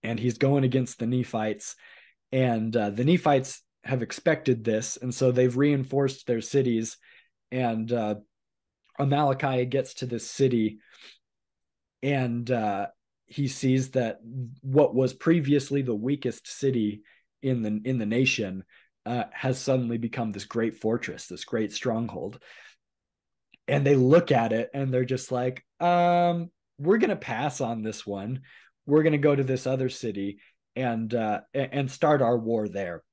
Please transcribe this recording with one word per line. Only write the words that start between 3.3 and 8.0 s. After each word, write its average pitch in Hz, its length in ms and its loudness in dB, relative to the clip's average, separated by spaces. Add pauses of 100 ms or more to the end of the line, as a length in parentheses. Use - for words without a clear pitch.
have 131 200 -2
expected 131 600 0
this, 110 340 -2
and 123 160 -8
so 127 200 2
they've 127 240 2
reinforced 135 720 0
their 117 140 0
cities. 117 560 0 (540)
And, 117 420 -2
uh, 107 240 0 (840)